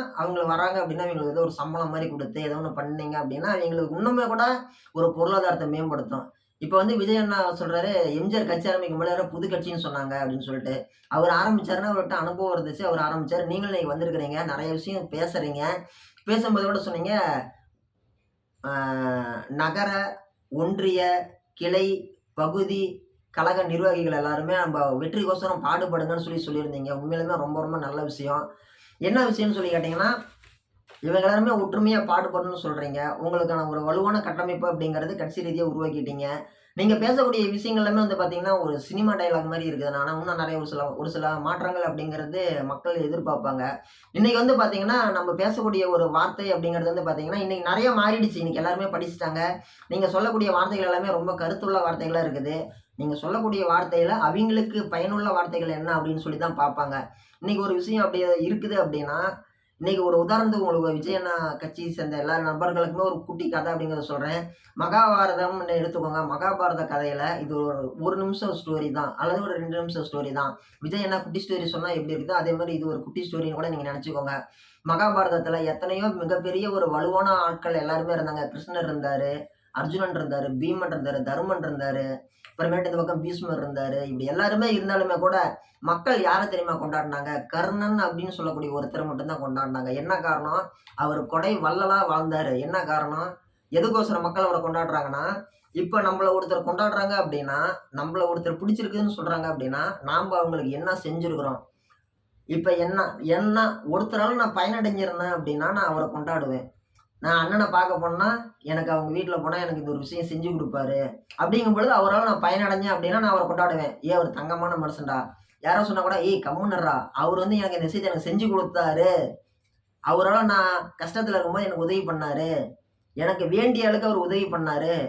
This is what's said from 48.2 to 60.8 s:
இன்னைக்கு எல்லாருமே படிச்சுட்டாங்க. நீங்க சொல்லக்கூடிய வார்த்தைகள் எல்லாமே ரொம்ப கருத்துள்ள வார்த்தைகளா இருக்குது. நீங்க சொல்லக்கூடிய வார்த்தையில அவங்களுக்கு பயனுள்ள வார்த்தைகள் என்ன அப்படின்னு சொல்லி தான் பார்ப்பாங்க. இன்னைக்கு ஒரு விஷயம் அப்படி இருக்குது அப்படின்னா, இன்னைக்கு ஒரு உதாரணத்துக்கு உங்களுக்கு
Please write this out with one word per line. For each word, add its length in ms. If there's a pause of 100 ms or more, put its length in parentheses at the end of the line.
இன்னைக்கு 220
எல்லாருமே 280
படிச்சுட்டாங்க. 500 (480)
நீங்க 200
சொல்லக்கூடிய 420
வார்த்தைகள் 380
எல்லாமே 220
ரொம்ப 240
கருத்துள்ள 460
வார்த்தைகளா 420
இருக்குது. 340 (400)
நீங்க 180
சொல்லக்கூடிய 520
வார்த்தையில 520
அவங்களுக்கு 720
பயனுள்ள 440
வார்த்தைகள் 440
என்ன 180
அப்படின்னு 300
சொல்லி 140
தான் 200
பார்ப்பாங்க. 360 (440)
இன்னைக்கு 260
ஒரு 100
விஷயம் 300
அப்படி 180 (200)
இருக்குது 340
அப்படின்னா, 420 (600)
இன்னைக்கு 240
ஒரு 120
உதாரணத்துக்கு 480
உங்களுக்கு 280